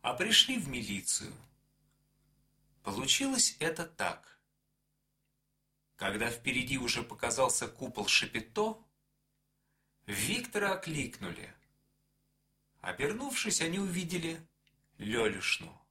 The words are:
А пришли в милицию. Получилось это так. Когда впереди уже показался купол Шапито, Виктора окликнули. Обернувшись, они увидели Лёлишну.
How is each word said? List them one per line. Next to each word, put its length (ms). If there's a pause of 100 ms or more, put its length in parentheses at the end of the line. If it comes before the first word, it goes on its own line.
А 120
пришли 440
в 100
милицию. 640 (1500)
Получилось 760
это 260
так. 520 (1600)
Когда 340
впереди 480
уже 240
показался 680
купол 380
Шапито, 680 (1300)
Виктора 680
окликнули. 840 (1300)
Обернувшись, 800
они 180
увидели 680 (520)
Лёлишну. 920